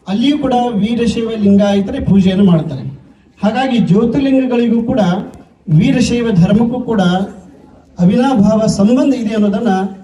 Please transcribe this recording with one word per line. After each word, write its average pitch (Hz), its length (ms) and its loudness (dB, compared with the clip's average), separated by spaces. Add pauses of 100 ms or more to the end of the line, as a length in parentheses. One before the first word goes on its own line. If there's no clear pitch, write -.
ಅಲ್ಲಿಯೂ 254 300 0
ಕೂಡ 262 140 -2 (180)
ವೀರಶೈವ 226 680 -2
ಲಿಂಗಾಯತರೇ 202 640 2
ಪೂಜೆಯನ್ನು 190 440 2
ಮಾಡ್ತಾರೆ. 151 380 0 (640)
ಹಾಗಾಗಿ 247 340 0
ಜ್ಯೋತಿರ್ಲಿಂಗಗಳಿಗೂ 240 1040 0
ಕೂಡ 254 180 -2 (680)
ವೀರಶೈವ 233 680 0
ಧರ್ಮಕ್ಕೂ 214 460 2
ಕೂಡ 220 200 -2 (960)
ಅವಿನಾಭಾವ 220 680 2
ಸಂಬಂಧ 247 480 2
ಇದೆ 220 200 -6
ಅನ್ನೋದನ್ನ 208 340 0 (360)